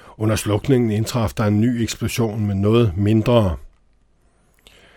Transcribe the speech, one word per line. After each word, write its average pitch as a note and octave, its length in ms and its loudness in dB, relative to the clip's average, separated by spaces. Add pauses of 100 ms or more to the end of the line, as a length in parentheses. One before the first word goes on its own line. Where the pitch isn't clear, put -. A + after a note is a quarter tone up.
(180)
Under G#2+ 180 0
slukningen A2 560 0
indtraf A2 460 -2
der A2+ 80 0
en G#2 160 2
ny A#2+ 200 0
eksplosion, A2 640 -4
men G2+ 160 -2
noget G#2+ 360 2
mindre. G#2+ 580 2 (1400)